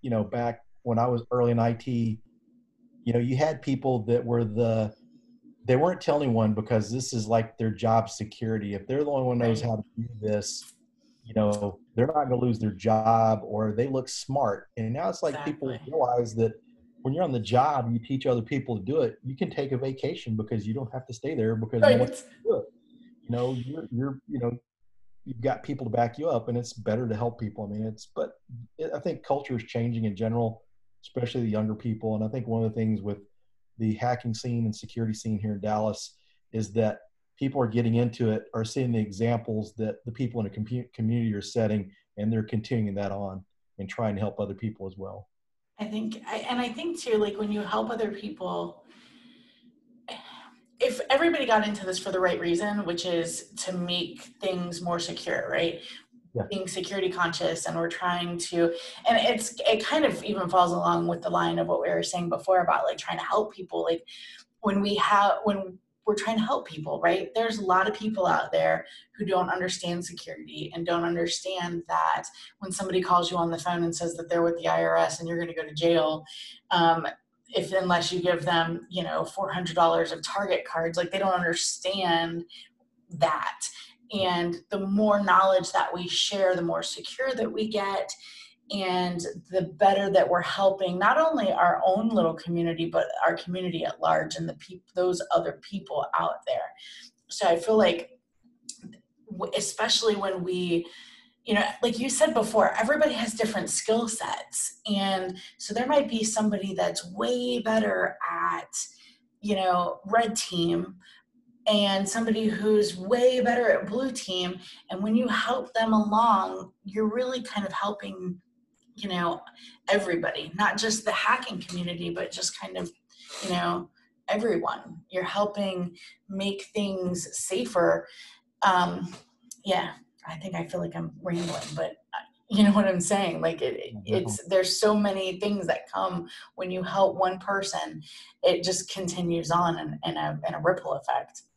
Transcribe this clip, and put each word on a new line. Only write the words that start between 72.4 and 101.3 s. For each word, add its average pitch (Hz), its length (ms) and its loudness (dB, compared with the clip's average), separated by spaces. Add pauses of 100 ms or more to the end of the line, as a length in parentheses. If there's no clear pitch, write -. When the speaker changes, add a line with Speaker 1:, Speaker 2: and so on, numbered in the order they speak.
Speaker 2:
when 190 120 -8
somebody 185 280 0
calls 175 300 4
you 180 80 -2
on 170 140 2
the 165 80 -4
phone 175 240 0
and 170 120 0
says 170 200 -4
that 165 120 -10
they're 170 140 2
with 170 160 4
the 165 100 -2
I 165 140 4
R 165 160 4
S 160 220 2
and 165 100 -8
you're 170 80 -2
gonna 170 160 -4
go 156 140 -6
to 151 60 -14
jail, 156 520 2 (460)
um, 165 340 4 (440)
if, - 240 -2
unless 180 380 2
you 180 100 -2
give 170 240 0
them, 170 440 0
you 180 140 -4
know, 156 220 -2
four 190 260 -4
hundred 180 240 -4
dollars 165 360 4
of - 100 -8
Target 196 440 -2
cards, 165 320 -2
like, 175 140 -2
they 190 80 -2
don't 190 140 2
understand 170 1120 -2 (640)
that. - 520 -2 (500)
And 175 460 0 (120)
the 202 180 -2
more 202 360 4
knowledge 185 480 6
that - 220 0
we 175 140 -6
share, 190 480 2
the 175 60 -2
more 165 220 -2
secure - 500 -4
that 226 180 -2
we 220 160 -2
get, 196 440 -2 (600)
and 180 500 0 (280)
the 185 140 0
better 196 480 4
that 185 180 6
we're 175 120 4
helping 190 580 2
not 220 180 6
only 311 340 4
our 175 320 4
own 208 260 4
little 170 260 4
community, 170 520 -2
but - 180 0 (200)
our 170 100 4
community 175 480 -4
at - 160 -6
large 160 360 2
and 165 120 -6
the - 80 -6
peop-, - 280 -20 (120)
those 180 260 2 (100)
other 165 360 2
people - 380 -4 (140)
out 82 260 -2
there. - 240 -2 (600)
So - 180 0
I 170 80 6
feel 214 220 2
like, 175 420 2 (1120)
w-, 180 260 -6
especially 220 580 2
when 190 280 -2
we, 175 420 0 (600)